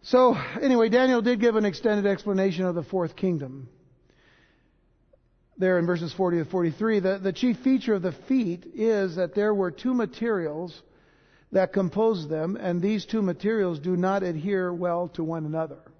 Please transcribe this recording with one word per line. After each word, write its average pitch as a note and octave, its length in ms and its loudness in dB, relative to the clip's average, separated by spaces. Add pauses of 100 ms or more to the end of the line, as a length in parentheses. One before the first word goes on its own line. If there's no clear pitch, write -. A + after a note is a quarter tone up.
So, B3 320 4 (260)
anyway, A#3+ 280 4
Daniel B3 320 4
did A#3 180 2
give A3+ 160 4
an G#3+ 100 2
extended G3+ 440 0
explanation F#3+ 560 0
of F3 100 -2
the E3 80 -4
fourth F3 320 -4
kingdom. C#3 540 -4 (1900)
There F#3 200 2
in E3+ 80 2
verses E3+ 260 -2
forty F3+ 260 0
to D#3+ 80 0
forty-three, F#3 560 0
the, F#3+ 180 0
the F#3+ 140 -4
chief B3 260 0
feature C4 340 0
of F#3+ 80 0
the E3+ 140 -4 (120)
feat G3 460 0
is G#3 440 0
that F3 180 -2
there G#3 180 2
were F#3+ 160 0
two B3+ 240 -4
materials F3+ 880 -4 (680)
that F#3 200 2
compose G3 560 0
them, D#3+ 280 -4
and F3+ 260 -2
these G3+ 240 0
two A3 160 -2
materials F#3+ 560 0
do F3 180 -2
not F#3+ 280 0
adhere F3+ 500 -2
well F3 360 -2
to E3+ 140 -6
one D#3+ 220 -4
another. D#3 360 -4 (180)